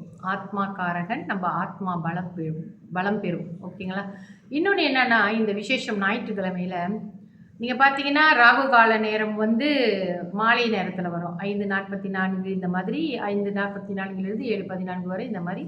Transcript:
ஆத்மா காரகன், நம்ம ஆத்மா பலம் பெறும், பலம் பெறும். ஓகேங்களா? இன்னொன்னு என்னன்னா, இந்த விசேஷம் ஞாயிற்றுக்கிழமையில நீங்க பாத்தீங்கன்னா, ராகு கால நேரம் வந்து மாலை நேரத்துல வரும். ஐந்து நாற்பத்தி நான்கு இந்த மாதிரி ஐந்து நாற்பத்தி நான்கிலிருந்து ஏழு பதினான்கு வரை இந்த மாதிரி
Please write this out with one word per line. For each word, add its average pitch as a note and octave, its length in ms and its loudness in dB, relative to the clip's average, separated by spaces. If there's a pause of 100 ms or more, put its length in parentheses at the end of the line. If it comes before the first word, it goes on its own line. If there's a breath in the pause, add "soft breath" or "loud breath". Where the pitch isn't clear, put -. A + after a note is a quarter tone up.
(220)
ஆத்மா G3 580 -4
காரகன், F3 460 -4
நம்ம F#3 220 -2
ஆத்மா F3+ 480 -4
பலம் E3+ 400 -4
பெறும், D#3+ 280 -4 (300)
பலம் G3+ 260 0
பெறும். E3+ 280 -4 (160)
ஓகேங்களா? F#3 460 -8 (400 loud breath)
இன்னொன்னு F4 400 2
என்னன்னா, A#3 400 4
இந்த A3 220 2
விசேஷம் G#3+ 500 -2
ஞாயிற்றுக்கிழமையில F#3 1000 -2 (560 loud breath)
நீங்க B3 280 2
பாத்தீங்கன்னா, C#4+ 360 2 (160)
ராகு B3+ 320 8
கால A3+ 280 8
நேரம் G#3+ 380 0
வந்து A3+ 340 2 (600)
மாலை A3+ 400 2
நேரத்துல F3+ 380 -2
வரும். E3+ 280 -6
ஐந்து G3+ 280 -4
நாற்பத்தி G3 440 -4
நான்கு F#3+ 420 -2
இந்த F#3 160 -2
மாதிரி A#3 500 -2
ஐந்து G3+ 320 -2
நாற்பத்தி G3+ 460 -4
நான்கிலிருந்து F#3+ 440 -4
ஏழு G#3 260 -2
பதினான்கு F3+ 420 -6
வரை G3 180 -6
இந்த G#3 160 -6
மாதிரி F3 260 -6